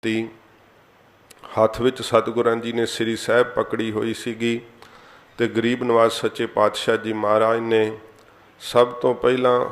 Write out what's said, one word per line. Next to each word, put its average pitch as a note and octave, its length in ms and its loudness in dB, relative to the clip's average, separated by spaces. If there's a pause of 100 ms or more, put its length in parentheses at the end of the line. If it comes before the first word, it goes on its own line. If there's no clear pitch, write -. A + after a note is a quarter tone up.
ਤੀ। A2+ 240 -4 (1300)
ਹੱਥ A2 280 0
ਵਿੱਚ B2+ 200 -2
ਸਤਿਗੁਰਾਂ A#2 540 2
ਜੀ A#2 180 -6
ਨੇ A#2 120 0
ਸ੍ਰੀ A2+ 300 -4
ਸਾਹਿਬ A#2 320 2
ਪਕੜੀ A#2 440 -4
ਹੋਈ A2 220 -4
ਸੀਗੀ A#2 460 -4 (800)
ਤੇ A#2 80 2
ਗਰੀਬ A#2 360 0
ਨਵਾਜ਼ A2+ 300 4
ਸੱਚੇ A#2 320 -4
ਪਾਤਸ਼ਾਹ G#2+ 520 0
ਜੀ G#2+ 160 -4
ਮਹਾਰਾਜ G#2+ 460 2
ਨੇ A2+ 320 0 (720)
ਸਭ B2 320 2
ਤੋਂ B2+ 220 0
ਪਹਿਲਾਂ B2 440 2 (120)